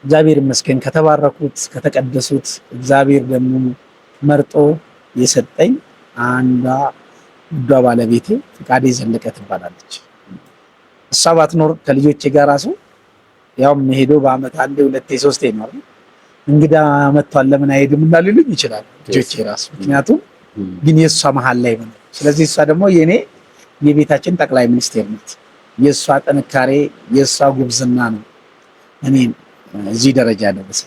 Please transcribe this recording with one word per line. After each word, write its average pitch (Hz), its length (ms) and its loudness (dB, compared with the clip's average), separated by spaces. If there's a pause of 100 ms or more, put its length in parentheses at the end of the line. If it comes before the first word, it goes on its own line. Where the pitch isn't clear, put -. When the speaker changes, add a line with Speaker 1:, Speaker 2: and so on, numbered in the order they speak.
Speaker 1:
እግዚአብሔር 156 340 4
ይመስገን 135 420 -2
ከተባረኩት 147 760 0 (120)
ከተቀደሱት 135 800 -4 (240)
እግዚአብሔር 135 540 2
ደግሞ 127 280 -2 (680)
መርጦ 143 320 0 (640)
የሰጠኝ 127 560 0 (440)
አንዷ 127 500 -2 (840)
ውዷ 135 200 -4 (100)
ባለቤቴ 117 460 0 (240)
ፍቃዴ - 400 -2
ዘለቀ 113 400 -6
ትባላለች። 92 600 -16 (1160)
እሷ - 120 -2 (100)
ባትኖር 156 460 2
ከልጆቼ 143 500 0
ጋር 143 180 4
ራሱ 143 180 0 (920)
ያው 135 160 2
የምሄደው 135 460 2
በዓመት 131 380 -2
አንዴ፣ 139 240 -4
ሁለቴ፣ 135 360 -2
ሶስቴ 135 300 0
ነው 110 160 -6
አይደል? 185 200 -16 (640)
እንግዳ 147 280 4 (360)
መጥቷል 143 360 0
ለምን 139 240 2
አይሄድም 139 320 2
እና 160 160 4
ሊሉኝ 220 300 2
ይችላል 110 340 -6 (200)
ልጆቼ 113 280 -4 (120)
ራሱ። 104 260 -6
ምክንያቱም 139 500 -2 (360)
Speaker 2:
ም። 95 240 -10
Speaker 1:
ግን 156 180 4
የእሷ 160 240 2 (100)
መሀል 127 280 -2
ላይ 120 180 0
ነው። 113 120 -16 (240)
ስለዚህ 147 320 0
እሷ - 200 -4
ደግሞ 156 240 0
የኔ 165 220 4 (680)
የቤታችን 147 560 2
ጠቅላይ 127 300 0
ሚኒስቴር 120 400 -2
ናት። 107 240 -14 (460)
የእሷ 135 280 2 (160)
ጥንካሬ፣ 135 500 -2 (400)
የእሷ 131 260 2 (160)
ጉብዝና 123 460 -2 (100)
ነው 107 120 -8 (800)
እኔን 131 300 0 (580)
እዚህ 117 240 0
ደረጃ 113 320 0
ያደረሰ። 98 420 -6